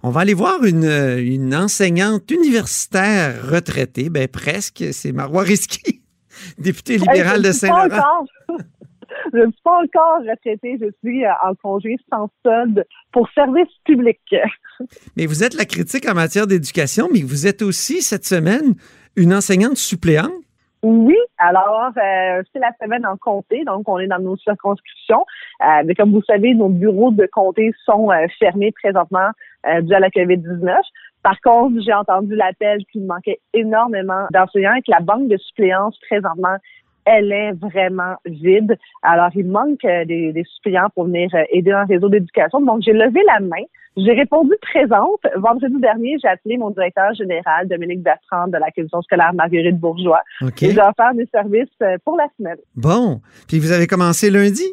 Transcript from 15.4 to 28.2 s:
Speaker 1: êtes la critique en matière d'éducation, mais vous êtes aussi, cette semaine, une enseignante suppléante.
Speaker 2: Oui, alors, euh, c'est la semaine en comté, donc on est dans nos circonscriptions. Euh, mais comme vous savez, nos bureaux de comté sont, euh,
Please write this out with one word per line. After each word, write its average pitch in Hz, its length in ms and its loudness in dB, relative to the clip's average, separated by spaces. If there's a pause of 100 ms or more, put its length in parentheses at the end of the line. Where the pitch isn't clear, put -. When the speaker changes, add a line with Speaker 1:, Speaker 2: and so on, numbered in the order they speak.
Speaker 1:
êtes 247 120 -2
la 320 100 -2
critique 214 440 -6
en 202 40 -2
matière 175 340 -2
d'éducation, 180 640 -2
mais 226 100 2
vous 139 240 -6
êtes 196 160 0
aussi, 233 400 -4
cette - 220 -4
semaine, 196 520 0 (420)
une 175 160 4
enseignante 202 420 2
suppléante. 170 560 0 (500)
Speaker 2:
Oui, 226 360 4 (200)
alors, 202 600 2
euh, 185 440 0 (120)
c'est 277 60 -8
la 240 120 0 (100)
semaine 226 240 -6
en 196 120 -4
comté, 226 480 -4
donc 208 240 -6
on 185 100 -2
est 190 80 -6
dans 185 120 -4
nos 185 180 -6
circonscriptions. 208 880 -2 (360)
Euh, 151 240 4
mais 170 80 -2
comme 208 200 4
vous 208 120 4
savez, 220 280 2
nos 214 160 4
bureaux 202 420 2
de 202 180 4
comté 214 440 0 (100)
sont, 214 260 2
euh, 170 160 2 (140)